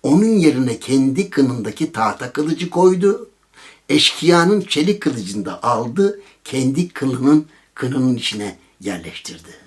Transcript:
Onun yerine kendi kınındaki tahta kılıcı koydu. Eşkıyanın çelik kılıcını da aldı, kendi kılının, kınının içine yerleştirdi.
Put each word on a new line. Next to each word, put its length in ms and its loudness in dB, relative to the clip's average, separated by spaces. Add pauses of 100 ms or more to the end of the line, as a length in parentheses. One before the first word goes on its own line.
Onun 340 4
yerine 420 2
kendi 500 0
kınındaki 600 -2
tahta 420 -4
kılıcı 360 -4
koydu. 600 2 (600)
Eşkıyanın 720 4
çelik 400 -2
kılıcını 440 -4
da 180 -10
aldı, 580 0 (220)
kendi 460 -2
kılının, 580 0 (260)
kınının 420 -2
içine 420 -8 (240)
yerleştirdi. 760 -12 (120)